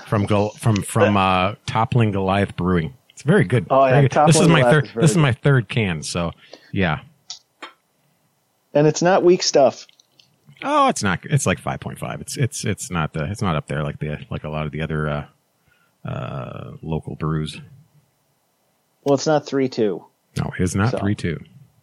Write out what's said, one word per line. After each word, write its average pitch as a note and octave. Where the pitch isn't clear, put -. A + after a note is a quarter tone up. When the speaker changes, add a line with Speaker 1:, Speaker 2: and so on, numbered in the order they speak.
Speaker 1:
from G#2
Gol-, G#2
from, G#2
from, G#2+
uh, F#2+
Toppling A2+
Goliath G2
Brewing. F2
It's -
very F3
good. C#3+
Speaker 2:
Oh, C3+
yeah, C3
Speaker 1:
Very C3+
good. D#3
This D#3+
is D#3
Speaker 2:
Toppling E3
Speaker 1:
my D#3+
Speaker 2:
Goliath B2
Speaker 1:
third, C#3+
Speaker 2:
is -
very A2+
Speaker 1:
this D#3+
is F#3+
Speaker 2:
good. D#3+
Speaker 1:
my C3
third C3
can, F#2
so E2+
yeah. F2
Speaker 2:
And D3
it's D3+
not F3
weak F3
stuff. -
Speaker 1:
Oh, C#4
it's -
not. F#2+
It's, C#3
like, F2+
five C2+
point -
five. -
It's, -
it's, -
it's -
not E2
the, D#2
it's F#2
not E2+
up D2
there D2
like D2
the, D2+
like F2
a D#2
lot D#2
of C#2+
the D2+
other, D2+
uh, -
uh, -
local D#2
brews. D#2
Speaker 2:
Well, C#3+
it's -
not D3+
three C3+
two. G#2
Speaker 1:
No, -
it F2+
is F#2
not A2
Speaker 2:
So. G#2
Speaker 1:
three G2+
two. E2